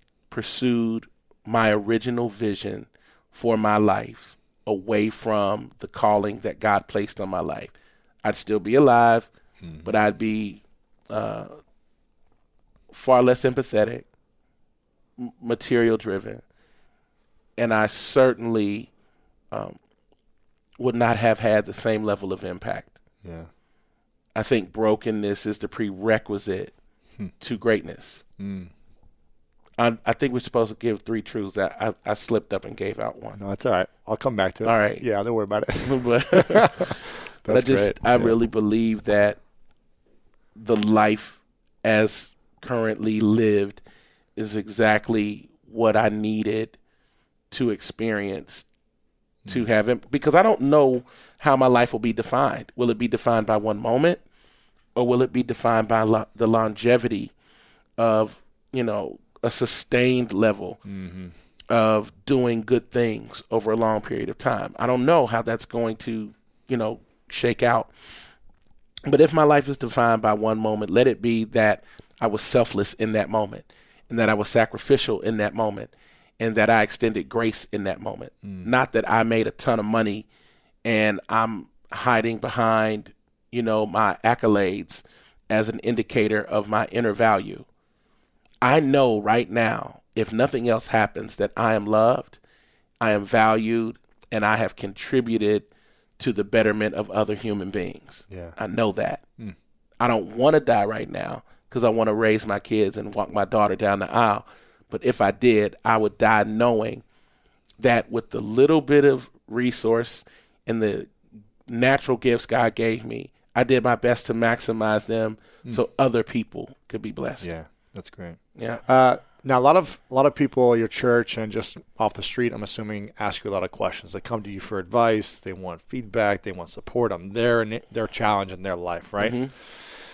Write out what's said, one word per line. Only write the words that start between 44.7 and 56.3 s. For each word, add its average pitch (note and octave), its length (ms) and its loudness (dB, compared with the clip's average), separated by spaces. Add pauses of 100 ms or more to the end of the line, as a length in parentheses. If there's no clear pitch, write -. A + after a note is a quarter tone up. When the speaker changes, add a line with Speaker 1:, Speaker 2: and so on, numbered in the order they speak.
Speaker 1:
what A2 260 2
I A2 120 4
needed G#2+ 680 -4 (760)
to B2 180 -2
experience G2+ 920 -6 (840)
to A#2 180 -2
Speaker 2:
Mm. G#2 40 -6
Speaker 1:
have A2 200 4
im-, B2 120 0 (100)
because C#3 240 0
I F3+ 80 8
don't A3 200 4
know C#3 420 4 (340)
how C#3+ 180 4
my C3 120 4
life A#2+ 240 4
will A#2 80 -4
be A2+ 120 -2
defined. B2 640 -2
Will B2 160 0
it A2 80 0
be A#2+ 100 -2
defined A2+ 380 0
by A2 120 2
one G#2 200 -2
moment, B2+ 400 2 (800)
or B2 100 2
will B2 160 4
it B2+ 100 0
be B2 120 0
defined A#2 420 0
by A2+ 160 2
lo-, A2 320 2